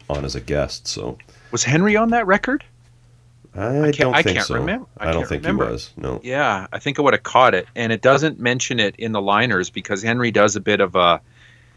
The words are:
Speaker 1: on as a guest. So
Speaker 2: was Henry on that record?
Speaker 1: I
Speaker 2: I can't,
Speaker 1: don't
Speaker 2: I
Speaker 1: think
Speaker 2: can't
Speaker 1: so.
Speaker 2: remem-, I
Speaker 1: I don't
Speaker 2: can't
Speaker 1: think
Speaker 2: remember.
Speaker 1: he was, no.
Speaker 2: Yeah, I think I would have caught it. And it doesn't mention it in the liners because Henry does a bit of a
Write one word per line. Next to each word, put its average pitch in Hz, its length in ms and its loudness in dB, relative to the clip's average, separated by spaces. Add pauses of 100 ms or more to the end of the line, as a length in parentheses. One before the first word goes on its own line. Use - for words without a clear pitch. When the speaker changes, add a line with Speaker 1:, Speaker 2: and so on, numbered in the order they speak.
Speaker 1:
on 71 160 -4
as 69 100 -8
a 67 60 -8
guest. 71 460 -6
So - 300 -10 (340)
Speaker 2:
was 120 120 -4
Henry 180 320 2
on 226 140 0
that 226 180 0
record? 208 360 0 (920)
Speaker 1:
I 95 40 -8
Speaker 2:
I 127 240 -2
can't, 147 140 2
Speaker 1:
don't 127 180 2
Speaker 2:
I 156 60 4
Speaker 1:
think 180 160 2
Speaker 2:
can't 104 100 -2
Speaker 1:
so. 127 80 -2
Speaker 2:
remem-, 180 300 -4 (120)
I - 120 -4
Speaker 1:
I - 20 0
don't 82 100 0
Speaker 2:
can't 76 80 -8
Speaker 1:
think 76 140 -4
Speaker 2:
remember. - 240 -2
Speaker 1:
he - 40 -6
was, - 260 -10
no. 67 260 -6
Speaker 2:
Yeah, 120 480 -2
I - 80 -8
think 139 200 -4
I - 20 0
would 135 120 4
have 101 100 -2
caught 120 320 4
it. 90 200 -2
And 113 160 -2
it 110 100 -2
doesn't 139 380 4
mention 123 400 -2
it 101 180 0
in 113 160 -6
the 104 80 -2
liners 101 480 2
because 101 340 -6
Henry 117 280 0
does 104 240 4
a 107 40 -4
bit 101 220 0
of 95 140 0
a 87 260 4 (560)